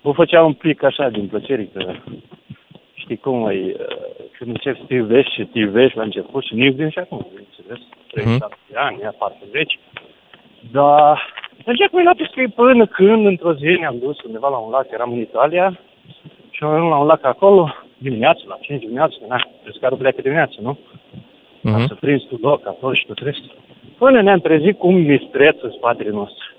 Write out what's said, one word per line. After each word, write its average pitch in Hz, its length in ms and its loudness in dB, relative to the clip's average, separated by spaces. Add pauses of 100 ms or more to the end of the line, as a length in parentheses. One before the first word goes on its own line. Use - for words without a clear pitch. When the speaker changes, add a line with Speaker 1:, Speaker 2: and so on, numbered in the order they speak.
Speaker 1:
O 147 120 -2
făcea 165 300 4
un 156 100 2
pic 151 300 -4
așa, 135 260 -2
din 104 180 -6
plăcere, 104 460 -8
că 92 200 -10 (1000)
știi - 240 -12
cum 120 320 -4
e, 95 260 -6 (640)
când 120 120 -14
începi 120 300 -6
să - 80 -20
te 135 60 -6
iubești 120 400 0
și 110 180 -8
te 117 80 -6
iubești 110 380 2
la 110 60 -6
început 107 400 -8
și - 120 -12
nu 120 80 0
iubești 139 300 0
și 180 60 -8
acum, 123 300 -12
bineînțeles, 101 500 -20
Speaker 2:
Mhm. - 320 -20
Speaker 1:
treizeci 110 220 -2
și 127 60 0
șapte - 180 -10 (140)
de 107 60 -10
ani, 123 240 -4
ea 104 160 -10
patruzeci. 107 640 -6 (920)
Dar 147 600 4 (320)
mergea 247 240 0
cu 330 60 -6
mine 349 140 4
la 359 120 4
pescuit 262 320 -4
până 240 320 6
când, 214 400 2
într-o 175 280 0
zi, 143 160 -2 (100)
ne-am 139 260 -6
dus 143 160 -6
undeva 117 280 -6
la 135 80 -4
un 110 140 -8
lac, 131 200 0
eram 120 200 -6
în 120 80 -6
Italia, 160 600 0 (680)
și - 140 -12
am 151 60 -2
ajuns 165 200 0
la 151 80 2
un 143 80 2
lac 151 200 2
acolo, 190 380 4 (340)
dimineața, 131 500 0
la 95 140 -14
cinci 143 180 -10
dimineața, 123 360 -4 (120)
na, 123 100 -6 (260)
pescarul 123 340 -4
pleacă 127 240 -2
dimineața, 139 400 -2
nu? 131 160 -8 (840)
Speaker 2:
Mhm. 110 160 0
Speaker 1:
Ca 117 100 0
să - 120 -6
prinzi 135 260 0
tu 123 160 -12
loc 139 260 0
acolo 131 260 -6
și 135 120 -2
tot - 120 -14
restul. - 380 -12 (420)
Până 254 240 6
ne-am 196 180 4
trezit 160 380 2
cu 185 100 0
un 185 180 4
mistreț 139 560 2
în 110 160 -8
spatele 110 320 -2
nostru. 104 360 -8 (140)